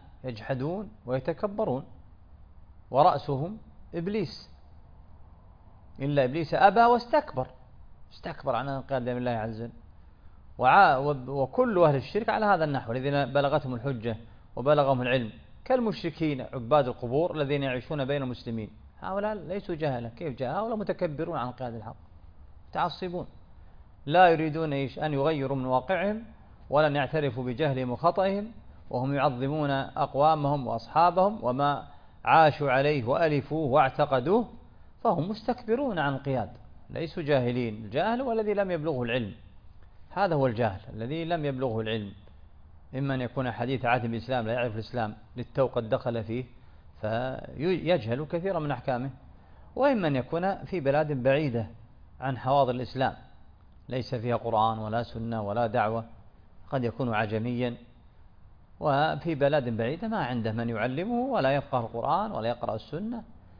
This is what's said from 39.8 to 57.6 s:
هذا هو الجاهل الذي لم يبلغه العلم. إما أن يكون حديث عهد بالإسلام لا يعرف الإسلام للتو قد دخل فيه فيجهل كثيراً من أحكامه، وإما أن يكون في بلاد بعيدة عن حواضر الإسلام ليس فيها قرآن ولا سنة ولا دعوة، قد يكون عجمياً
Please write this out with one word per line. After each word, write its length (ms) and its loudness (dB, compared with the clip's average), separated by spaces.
هذا 240 0
هو 120 4
الجاهل 340 0
الذي 300 -6
لم 200 -2
يبلغه 360 -2
العلم. 320 -2
إما 200 0
أن 60 -2
يكون 320 -2
حديث 320 -2
عهد 180 4
بالإسلام 440 -2
لا 60 -2
يعرف 220 -2
الإسلام 400 -4
للتو 300 0
قد 220 -2
دخل 360 -2
فيه 200 -4
فيجهل 1300 -2
كثيراً 320 -2
من 120 -2
أحكامه، 400 -2
وإما 320 2
أن 80 2
يكون 480 -2
في 160 -4
بلاد 320 2
بعيدة 540 0
عن 180 -4
حواضر 320 4
الإسلام 440 -2
ليس 260 -6
فيها 220 -2
قرآن 420 2
ولا 240 -2
سنة 400 -6
ولا 240 0
دعوة، 380 0
قد 140 -2
يكون 300 -2
عجمياً 640 -2